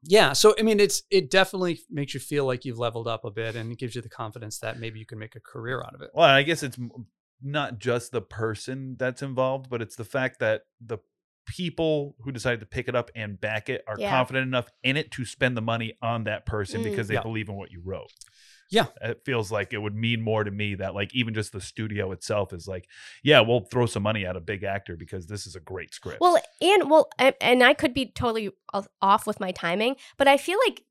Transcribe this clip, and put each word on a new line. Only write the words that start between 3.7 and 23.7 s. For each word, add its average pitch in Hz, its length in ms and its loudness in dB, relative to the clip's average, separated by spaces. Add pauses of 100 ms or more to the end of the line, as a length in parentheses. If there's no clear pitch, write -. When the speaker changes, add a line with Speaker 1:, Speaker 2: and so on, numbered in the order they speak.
Speaker 1:
it 113 80 -12
gives 117 160 -8
you 120 60 -6
the 113 80 -14
confidence 110 500 -12
that 113 200 -8
maybe 113 200 -10
you 107 80 -16
can 110 120 -14
make 107 160 -14
a - 60 -16
career 120 420 -8
out - 120 -16
of 135 60 -18
it. - 120 -16
Speaker 2:
Well, 160 140 8
I 139 160 8
guess 156 200 -2
it's 127 160 -8
m-, 120 280 -12 (340)
not 135 380 -6
just 120 320 -2
the 113 100 -4
person 127 800 -8
that's 127 220 -4
involved, 131 480 -2
but 120 120 -4
it's 110 160 -8
the 113 80 -10
fact 127 340 -4
that 110 240 0 (220)
the 110 140 -6 (480)
people 156 760 -2
who 135 100 -8
decided 120 300 -2
to 107 60 -16
pick 123 220 -6
it 123 60 -4
up 120 200 0
and 104 260 -10
back 110 280 -4
it 127 180 -4
are 107 120 -8
Speaker 3:
Yeah. 107 120 -2
Speaker 2:
confident 131 360 0
enough 127 220 -2 (140)
in 131 140 2
it - 140 -6
to 127 140 -8
spend 127 320 0
the 113 40 -2
money 113 400 -2
on 117 240 -2
that 107 200 -4
person 104 360 -4
Speaker 3:
Mm. 110 40 -2
Speaker 2:
because 107 240 -4
they 104 60 0
Speaker 1:
Yeah. 98 80 0
Speaker 2:
believe 110 260 -6
in 98 60 -8
what 98 160 -12
you 85 120 -16
wrote. 92 280 -8 (580)
Speaker 1:
Yeah. 220 180 2 (140)
Speaker 2:
It 117 240 -6
feels 113 260 -2
like 101 220 -2
it 107 60 -4
would 104 160 -4
mean 113 260 0
more 110 240 2
to 101 60 -4
me 104 240 -4
that, 95 200 -6
like, 101 200 -4
even 117 180 -6
just 107 200 -4
the 98 80 -10
studio 104 520 -6
itself 101 400 -4
is 85 140 -14
like, 92 200 -10 (360)
"Yeah, 139 180 8
we'll 113 200 4
throw 123 240 0